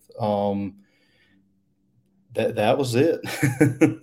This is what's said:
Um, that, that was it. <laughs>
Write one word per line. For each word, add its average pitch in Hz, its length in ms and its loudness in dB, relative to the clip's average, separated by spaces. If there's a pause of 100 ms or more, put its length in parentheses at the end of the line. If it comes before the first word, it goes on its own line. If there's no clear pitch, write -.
(200)
Um, 101 540 -2 (1600)
that, 113 220 -2
that 113 220 2
was 123 160 -2
it. 147 300 2
<laughs> - 800 0